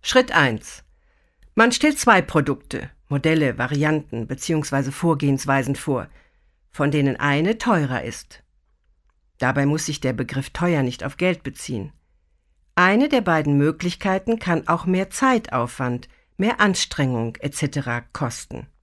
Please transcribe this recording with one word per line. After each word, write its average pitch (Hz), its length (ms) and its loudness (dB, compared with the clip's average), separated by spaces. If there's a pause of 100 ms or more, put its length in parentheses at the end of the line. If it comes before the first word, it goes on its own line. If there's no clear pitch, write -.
Schritt - 300 4
eins. 127 520 0 (720)
Man 233 160 6
stellt 294 280 2
zwei 202 220 6
Produkte, 143 680 -2 (180)
Modelle, 143 500 2
Varianten 143 720 -2
beziehungsweise 139 640 -2
Vorgehensweisen 139 840 0
vor, 127 320 -4 (640)
von 151 200 0
denen 139 260 2
eine 156 400 0
teurer 147 460 0
ist. - 400 -14 (920)
Dabei 135 280 0
muss 151 200 0
sich - 160 -6
der 131 120 -2
Begriff 131 380 -6
teuer 170 320 0
nicht 123 200 -4
auf 135 140 -8
Geld 180 260 -2
beziehen. - 480 -8 (840)
Eine 208 340 4
der 254 120 4
beiden 156 360 2
Möglichkeiten 180 840 0
kann 165 280 -2
auch 165 180 0
mehr 185 240 0
Zeitaufwand, 131 960 -2 (300)
mehr 214 220 0
Anstrengung 131 840 0
et 143 140 -6
cetera 131 460 -4 (120)
kosten. - 540 -8 (160)